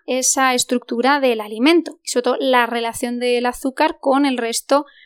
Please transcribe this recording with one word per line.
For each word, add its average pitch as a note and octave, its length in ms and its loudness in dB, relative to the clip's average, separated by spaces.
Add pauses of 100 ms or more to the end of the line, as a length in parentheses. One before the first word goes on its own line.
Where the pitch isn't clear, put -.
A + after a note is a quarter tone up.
esa C4 480 0
estructura B3 640 0
del A#3+ 220 0
alimento A#3+ 640 2
y - 60 -12
sobre B3 140 -2
todo B3 160 0
la B3+ 260 2
relación A#3 540 -6
del A#3+ 260 0
azúcar C#4 540 -2
con C#4 260 2
el C4 120 0
resto A#3+ 480 0 (200)